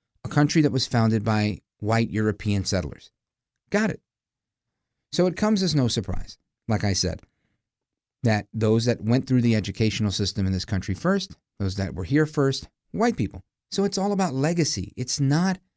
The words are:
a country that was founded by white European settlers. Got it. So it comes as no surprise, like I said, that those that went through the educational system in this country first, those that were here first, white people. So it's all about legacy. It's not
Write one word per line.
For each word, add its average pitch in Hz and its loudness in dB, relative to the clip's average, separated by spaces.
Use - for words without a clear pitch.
a - -6
country 147 4
that 143 4
was 127 0
founded 113 2
by 107 0
white 110 0
European 101 0
settlers. - -6
Got 208 0
it. - -10
So 180 2
it 175 -2
comes 214 2
as 165 -2
no 131 2
surprise, - -4
like 104 0
I 101 0
said, 87 -4
that 107 2
those 110 2
that 120 0
went 120 2
through 127 2
the 117 4
educational 104 0
system 95 -2
in 95 0
this 92 -2
country 95 -4
first, 190 -2
those 95 -2
that 95 -4
were 80 -8
here 147 2
first, 139 -2
white 226 0
people. 95 -4
So 196 -2
it's 196 -2
all 202 0
about 185 0
legacy. 147 0
It's - -6
not 165 2